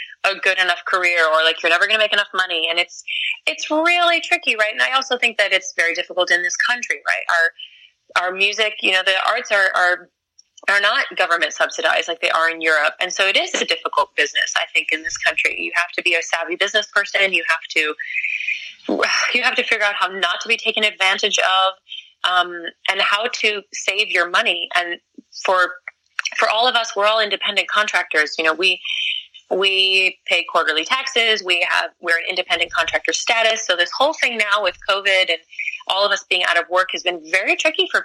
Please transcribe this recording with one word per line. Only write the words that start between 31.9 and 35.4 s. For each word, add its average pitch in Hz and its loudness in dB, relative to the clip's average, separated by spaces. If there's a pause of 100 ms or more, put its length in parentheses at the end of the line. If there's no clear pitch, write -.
we're 170 0
an 170 -4
independent 180 -2
contractor 160 -2
status. 226 0
So 185 0
this 175 0
whole 294 2
thing 254 -2
now 208 0
with 180 -2 (140)
covid 190 2
and 165 0 (520)